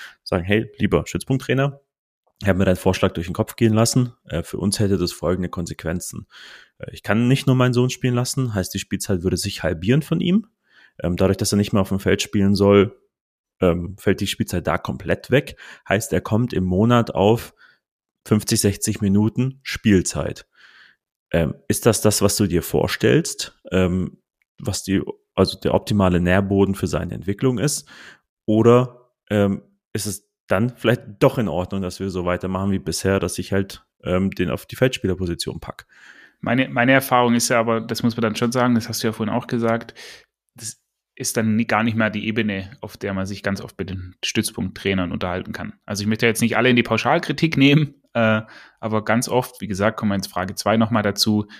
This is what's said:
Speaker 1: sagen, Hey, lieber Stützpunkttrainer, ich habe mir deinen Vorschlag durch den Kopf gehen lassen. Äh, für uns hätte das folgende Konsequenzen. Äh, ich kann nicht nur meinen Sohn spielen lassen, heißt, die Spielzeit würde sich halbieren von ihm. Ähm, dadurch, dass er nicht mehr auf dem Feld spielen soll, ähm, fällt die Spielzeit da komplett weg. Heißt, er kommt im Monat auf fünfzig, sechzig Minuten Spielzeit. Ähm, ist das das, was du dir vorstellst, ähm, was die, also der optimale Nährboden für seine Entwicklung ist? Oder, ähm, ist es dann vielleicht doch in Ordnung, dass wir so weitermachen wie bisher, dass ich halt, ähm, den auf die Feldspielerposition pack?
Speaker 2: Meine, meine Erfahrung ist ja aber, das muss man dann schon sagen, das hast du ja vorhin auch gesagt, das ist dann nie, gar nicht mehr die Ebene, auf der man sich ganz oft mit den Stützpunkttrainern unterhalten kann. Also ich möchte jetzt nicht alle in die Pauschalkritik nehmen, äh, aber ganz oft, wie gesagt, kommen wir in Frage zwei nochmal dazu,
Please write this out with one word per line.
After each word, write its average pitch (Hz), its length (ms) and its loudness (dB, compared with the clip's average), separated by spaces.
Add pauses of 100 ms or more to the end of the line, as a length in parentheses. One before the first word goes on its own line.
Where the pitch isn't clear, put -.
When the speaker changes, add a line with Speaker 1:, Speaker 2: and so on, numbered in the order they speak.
(240)
Speaker 1:
sagen, 90 200 -2
Hey, 104 340 0
lieber 87 300 0
Stützpunkttrainer, 139 720 -2 (640)
ich 101 80 -2
habe 90 100 2
mir 95 60 4
deinen 92 100 4
Vorschlag 92 380 0
durch 85 140 -6
den 90 60 -8
Kopf - 220 -6
gehen 113 180 2
lassen. 117 400 2 (120)
Äh, 82 180 -6
für - 140 -10
uns 98 220 -2
hätte 101 180 2
das 85 160 -2
folgende 90 340 -2
Konsequenzen. 85 800 -8 (520)
Äh, - 120 -4
ich - 120 -18
kann 113 260 2
nicht 135 180 2
nur 135 80 4
meinen 127 180 4
Sohn 123 180 2
spielen 123 240 -2
lassen, 123 400 -2
heißt, 92 180 -4
die 98 60 -4
Spielzeit 95 440 -4
würde 92 140 0
sich - 260 -6
halbieren 87 380 0
von 165 200 -2
ihm. 185 260 0 (540)
Ähm, 87 140 -2
dadurch, 95 220 2
dass - 160 -2
er 104 40 4
nicht 101 140 2
mehr 104 100 2
auf 95 80 -2
dem 95 120 -2
Feld - 200 0
spielen 101 340 2
soll, 101 440 6 (640)
ähm, 87 360 0
fällt 98 240 0
die 98 60 -4
Spielzeit - 400 -4
da 80 100 0
komplett - 540 -4
weg. 135 260 0 (300)
Heißt, 104 260 0
er 80 80 0
kommt 117 320 -2
im 92 120 0
Monat 110 500 2
auf 110 380 2 (720)
fünfzig, 107 340 2
sechzig 101 400 -2
Minuten 107 640 0
Spielzeit. - 840 0 (840)
Ähm, 82 240 0 (140)
ist - 160 0
das 110 160 4
das, 107 200 2
was 98 160 2
du 104 100 2
dir 85 160 0
vorstellst, - 920 0 (140)
ähm, 92 460 0 (420)
was - 240 -6
die, 95 180 0 (340)
also 95 240 2
der - 160 0
optimale 95 440 2
Nährboden 98 560 2
für - 120 -4
seine 82 260 -4
Entwicklung 123 460 -2
ist? - 280 -4 (580)
Oder, 117 680 4 (180)
ähm, 101 320 2 (320)
ist 101 140 -6
es - 220 -12 (180)
dann 110 280 0
vielleicht - 280 0 (160)
doch - 180 4
in 113 100 0
Ordnung, 90 340 -4
dass 90 200 -6
wir 98 80 -4
so 90 160 -4
weitermachen 92 460 -2
wie 95 80 0
bisher, 95 420 0
dass - 180 -4
ich 90 140 -6
halt, 98 320 -4 (180)
ähm, 92 280 0
den 87 180 -2
auf - 160 -6
die - 100 -16
Feldspielerposition 90 880 -2
pack? - 260 -16 (540)
Speaker 2:
Meine, 127 260 0
meine 131 240 2
Erfahrung 123 440 4
ist 117 140 0
ja 123 100 2
aber, 113 220 0
das 113 220 -8
muss 117 140 0
man 113 60 -2
dann 110 120 0
schon 120 160 -2
sagen, 123 240 2
das 110 140 -2
hast 113 120 -6
du 117 60 -2
ja 110 60 -2
vorhin 107 200 -4
auch 120 140 -4
gesagt, 117 460 -2 (640)
das 117 260 -14 (340)
ist - 220 -4
dann 110 180 2
nie, 113 100 2
gar 110 180 0
nicht 113 120 0
mehr 110 140 2
die 104 180 -6
Ebene, 107 440 -4 (100)
auf - 160 -14
der 98 160 -6
man 95 120 -4
sich 95 180 -10
ganz 98 180 -2
oft - 180 -18
mit 92 100 -6
den 92 340 -12
Stützpunkttrainern 95 880 -2
unterhalten 90 400 -6
kann. - 200 -10 (120)
Also 101 180 -6
ich 101 40 -2
möchte 110 180 0
jetzt 113 160 2
nicht 110 160 0
alle 120 120 4
in 127 60 4
die 120 80 4
Pauschalkritik 147 760 0
nehmen, 143 380 4 (180)
äh, 110 280 2 (380)
aber 107 260 -2
ganz 117 240 0
oft, - 320 -2
wie - 60 -10
gesagt, 101 300 0
kommen 107 140 -2
wir 98 40 0
in 95 80 -2
Frage 95 320 -6
zwei 104 220 0
nochmal 110 260 2
dazu, 104 440 0 (120)